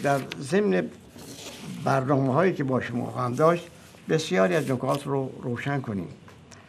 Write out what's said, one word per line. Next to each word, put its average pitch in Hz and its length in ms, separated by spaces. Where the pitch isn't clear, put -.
در 139 180
ضمن 180 420
برنامه‌هایی 135 680
که 151 120
با 131 160
شما 120 260
خواهم 120 280
داشت 165 340
بسیاری 180 460
از 139 160
نکات 139 360
رو 135 240
روشن 135 380
کنیم 101 280